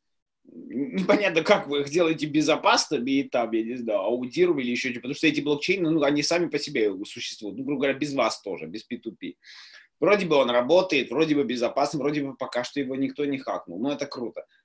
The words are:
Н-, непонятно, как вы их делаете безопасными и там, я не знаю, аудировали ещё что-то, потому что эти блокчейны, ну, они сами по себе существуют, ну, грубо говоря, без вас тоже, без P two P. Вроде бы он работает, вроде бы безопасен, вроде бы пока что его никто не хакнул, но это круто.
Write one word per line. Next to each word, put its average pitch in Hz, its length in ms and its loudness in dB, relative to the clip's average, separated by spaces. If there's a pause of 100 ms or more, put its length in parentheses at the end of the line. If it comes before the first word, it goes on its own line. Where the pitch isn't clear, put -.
(520)
Н-, 127 440 -8
непонятно, 190 480 2
как 196 240 4
вы 143 140 0
их 139 80 -4
делаете 160 360 2
безопасными 147 840 2
и 139 120 2
там, 120 280 -2
я 113 120 0
не 117 120 -6
знаю, 113 240 -2
аудировали 123 720 0
ещё 120 180 -2
что-то, 120 120 -8
потому 135 140 -6
что 160 120 2
эти 147 140 2
блокчейны, 156 500 0
ну, 160 100 2
они 143 220 2
сами 170 240 2
по 147 100 -2
себе 120 340 0 (140)
существуют, 104 520 -10
ну, 131 80 -8
грубо 139 160 -2
говоря, 135 180 0
без 143 160 -4
вас 117 260 0
тоже, 85 240 -8
без 92 180 -12
P - 120 -10
two 110 200 -10
P. 90 200 -12 (640)
Вроде 190 260 4
бы 156 120 2
он 127 120 4
работает, 139 640 4
вроде 156 240 2
бы 143 80 4
безопасен, 123 560 0
вроде 147 240 -2
бы 135 120 -8
пока 123 280 -4
что - 160 -6
его 131 160 -4
никто 135 300 -2
не 139 120 -2
хакнул, 92 420 -8
но 135 120 -2
это 139 160 -4
круто. 110 360 -10 (220)